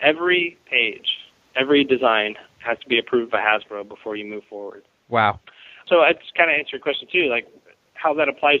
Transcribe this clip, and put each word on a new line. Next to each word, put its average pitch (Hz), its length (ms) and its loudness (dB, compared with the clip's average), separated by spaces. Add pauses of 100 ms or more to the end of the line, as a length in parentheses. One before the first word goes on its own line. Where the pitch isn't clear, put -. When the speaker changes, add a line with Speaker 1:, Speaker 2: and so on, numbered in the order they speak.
Speaker 1:
Every 170 560 0 (120)
page, 117 380 -2 (480)
every 139 300 4
design 113 500 0 (240)
has 117 200 -4
to - 100 -20
be 120 100 2
approved 117 320 -2
by 110 80 -2
Hasbro 104 480 -2
before 107 300 -10
you 104 80 -10
move 104 240 -12
forward. 101 340 -14 (240)
Speaker 2:
Wow. 107 320 0 (480)
Speaker 1:
So 175 140 4
I 151 120 4
just - 200 -10
kinda 170 180 4
answer 147 240 -4
your 127 60 -10
question 135 280 -6
too, 175 200 0
like, 117 180 -4 (460)
how 156 220 -2
that 151 120 0
applies 143 340 2